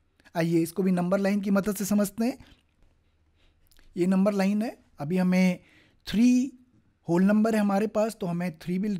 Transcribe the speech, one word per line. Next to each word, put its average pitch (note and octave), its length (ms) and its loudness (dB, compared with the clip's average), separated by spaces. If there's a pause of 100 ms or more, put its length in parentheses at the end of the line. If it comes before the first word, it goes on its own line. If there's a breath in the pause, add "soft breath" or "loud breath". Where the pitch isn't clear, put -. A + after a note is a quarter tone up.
(360 soft breath)
आइए, E3+ 260 0
इसको E3 200 -4
भी F#3 100 2
नंबर F3+ 260 0
लाइन G3 220 0
की G3+ 100 -4
मदद G3 260 0
से G#3 80 -6
समझते G#3 400 0
हैं। C4 140 -4 (1600 loud breath)
ये F3 100 2
नंबर F#3+ 260 4
लाइन G3+ 300 0
है। D4 140 -6 (220)
अभी D3+ 180 -4
हमें F#3 420 2 (480 soft breath)
थ्री B3 460 2 (560)
होल F3 140 2
नंबर G#3+ 320 2
है G#3+ 60 2
हमारे G3+ 260 0
पास, A3 340 -2
तो G3 60 -6
हमें F3 320 -6
थ्री F3+ 200 -6
भी, G#3 220 -4